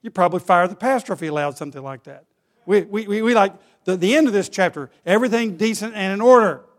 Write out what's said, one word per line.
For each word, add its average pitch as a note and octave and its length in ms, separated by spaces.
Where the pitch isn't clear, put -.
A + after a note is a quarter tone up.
you'd A3+ 120
probably F3 260
fire F3+ 280
the F#3 80
pastor A#3+ 380
if D3+ 60
he E3 80
allowed D3 300
something C#3 240
like C3+ 220
that. C#3 220
We, G3 140
we, G3+ 260
we, G#3 160
we A#3+ 100
like G3 200
the, F#3 120
the F#3+ 180
end D#4 120
of G#3 60
this G3 160
chapter, D#3 420
everything A3 540
decent G#3+ 380
and F#3+ 180
in G3+ 80
order. A3+ 400